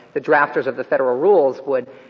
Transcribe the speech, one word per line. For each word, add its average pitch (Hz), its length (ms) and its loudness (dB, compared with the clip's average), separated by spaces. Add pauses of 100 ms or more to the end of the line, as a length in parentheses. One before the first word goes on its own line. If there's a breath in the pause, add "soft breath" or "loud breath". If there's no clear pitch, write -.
(140 loud breath)
the 143 80 -4
drafters 147 460 0
of 123 100 -4
the 131 60 -6
federal 131 340 -2
rules 151 480 2
would 135 220 -4 (220 loud breath)